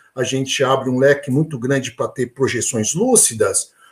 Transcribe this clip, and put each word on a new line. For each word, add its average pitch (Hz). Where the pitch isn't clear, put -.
a 127
gente 131
abre 127
um 127
leque 139
muito 143
grande 127
pra 123
ter -
projeções 113
lúcidas, 123